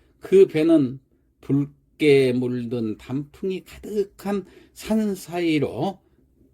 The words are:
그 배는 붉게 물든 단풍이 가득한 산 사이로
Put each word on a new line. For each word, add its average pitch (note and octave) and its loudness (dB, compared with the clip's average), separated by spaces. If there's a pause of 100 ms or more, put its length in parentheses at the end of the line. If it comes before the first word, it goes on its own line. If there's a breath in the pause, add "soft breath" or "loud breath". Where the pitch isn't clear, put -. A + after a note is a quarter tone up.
(200 soft breath)
그 F#3+ 6
배는 D#3 2 (400)
붉게 C#3 0
물든 A#2+ -4
단풍이 D3 -8
가득한 G3 -8 (260 loud breath)
산 G#3+ -4
사이로 D#3+ -4 (560)